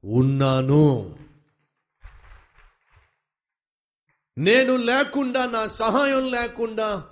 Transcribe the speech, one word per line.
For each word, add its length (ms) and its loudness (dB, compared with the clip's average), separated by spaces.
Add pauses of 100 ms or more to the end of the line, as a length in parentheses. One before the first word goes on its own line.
ఉన్నాను. 1120 2 (3250)
నేను 380 4
లేకుండా, 720 0
నా 220 -4
సహాయం 640 0
లేకుండా 800 -6